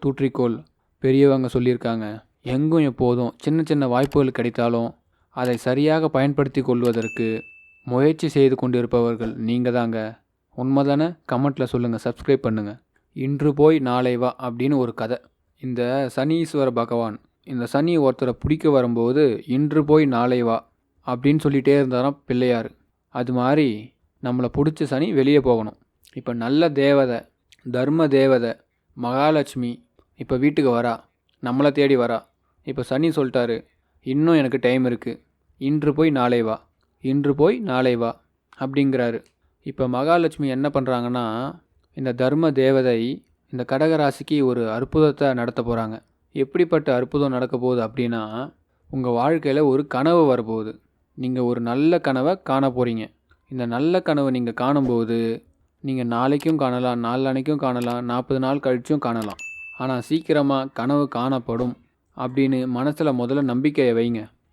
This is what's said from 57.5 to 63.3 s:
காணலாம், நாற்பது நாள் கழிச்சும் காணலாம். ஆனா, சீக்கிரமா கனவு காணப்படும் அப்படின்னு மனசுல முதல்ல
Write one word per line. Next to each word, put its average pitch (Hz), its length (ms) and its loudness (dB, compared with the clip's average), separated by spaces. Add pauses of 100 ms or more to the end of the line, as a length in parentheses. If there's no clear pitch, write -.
காணலாம், 123 500 -4
நாற்பது 127 340 -2
நாள் 131 200 -2
கழிச்சும் 131 380 -2
காணலாம். 113 400 -4 (400)
ஆனா, 127 220 -4
சீக்கிரமா 143 680 0
கனவு 139 420 -2
காணப்படும் 123 680 -4 (400)
அப்படின்னு 131 580 0
மனசுல 147 380 0
முதல்ல 127 280 -2